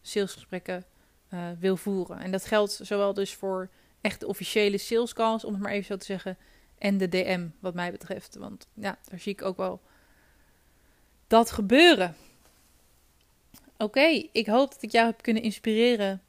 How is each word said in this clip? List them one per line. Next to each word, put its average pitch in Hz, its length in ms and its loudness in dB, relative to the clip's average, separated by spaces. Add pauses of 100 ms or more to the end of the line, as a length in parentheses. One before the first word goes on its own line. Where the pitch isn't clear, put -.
salesgesprekken, 185 840 -6 (440)
eh, 180 100 -10 (200)
wil 190 180 2
voeren. 190 420 -6
En 185 120 -6
dat 190 140 -4
geldt 208 360 2
zowel 202 320 0
dus 196 200 -4
voor 190 360 -6 (320)
echt 202 180 -4
de - 80 -8
officiële 202 500 0
salescalls, 226 680 0
om 214 80 -6
het 196 80 -4
maar 202 100 -6
even 202 140 -4
zo 196 120 -8
te - 80 -14
zeggen, 190 320 -8 (400)
en 202 200 0
de 190 100 0
D 175 60 -2
M 180 340 0 (120)
wat 180 140 -8
mij 175 180 -4
betreft. - 440 -12
Want 202 380 -16
ja, 202 240 -8 (120)
daar 180 100 -14
zie 202 140 -6
ik - 80 -10
ook 190 160 -6
wel 185 240 -6 (1500)
dat 233 240 6
gebeuren. 220 640 6 (1600)
Oké, 262 540 2
ik 220 160 -2
hoop 262 240 2
dat - 100 -18
ik 220 100 -10
jou 233 140 6
heb 226 160 -2
kunnen 220 220 0
inspireren 214 840 0